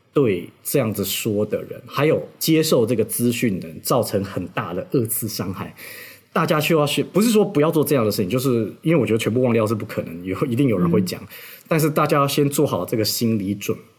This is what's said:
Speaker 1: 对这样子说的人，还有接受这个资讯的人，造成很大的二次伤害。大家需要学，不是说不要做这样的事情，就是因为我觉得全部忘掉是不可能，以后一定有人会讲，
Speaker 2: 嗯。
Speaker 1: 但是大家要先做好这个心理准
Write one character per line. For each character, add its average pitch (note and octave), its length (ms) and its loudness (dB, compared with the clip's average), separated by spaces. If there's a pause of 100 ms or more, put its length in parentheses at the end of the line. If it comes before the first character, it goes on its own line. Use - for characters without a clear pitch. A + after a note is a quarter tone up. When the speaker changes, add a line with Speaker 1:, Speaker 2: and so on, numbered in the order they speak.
(120)
Speaker 1:
对 G#2+ 380 0 (140)
这 - 160 0
样 A2 120 0
子 G2 140 -2
说 G#2+ 400 -2
的 - 240 -4
人， - 160 -12
还 C#3+ 220 0
有 G#2 200 0 (120)
接 D#3+ 240 4
受 D#3 200 4
这 A#2 120 0
个 G#2+ 100 2
资 A#2+ 260 0
讯 A2 280 0
的 E2 80 -10
人， - 160 -16
造 A#2+ 180 2
成 G2 220 0
很 F#2 240 -6
大 F#2+ 260 -6
的 F2+ 180 -6
二 C#3 140 2
次 - 220 -6
伤 G2 260 -6
害。 F#2+ 180 -10 (600)
大 E3 140 0
家 D#3 120 2
需 D3 140 2
要 D3+ 120 4
学， C#3 180 0
不 - 180 0
是 A#3 80 2
说 G#3 160 4
不 D3 160 0
要 D#3+ 80 4
做 D#3 140 2
这 D3 120 2
样 A#2+ 80 4
的 G#2 80 2
事 G#2 120 0
情， F2+ 60 -4
就 B2+ 100 0
是 A#2 420 0
因 D#3+ 100 0
为 F3 40 4
我 B2 100 4
觉 G#2+ 80 0
得 A2 60 2
全 G#2+ 120 -2
部 B2+ 120 2
忘 A#2+ 100 2
掉 A2 140 2
是 A2+ 80 0
不 G2 100 -4
可 - 160 -6
能， E2+ 240 -10
以 F#2+ 80 -4
后 C#3 140 -2
一 A#2 80 -2
定 C#3+ 120 4
有 G2+ 120 2
人 F2 100 2
会 F2 100 4
讲， F2+ 220 -2
Speaker 2:
嗯。 - 60 -16 (400)
Speaker 1:
但 E3 120 2
是 D#3 100 2
大 D#3 180 2
家 D#3 100 2
要 C#3 100 4
先 C#3+ 220 2
做 C#3+ 160 2
好 F#2 180 0
这 A#2+ 140 -4
个 G#2+ 80 2
心 A2+ 320 0
理 G2 160 -2
准 G#2 240 -4 (220)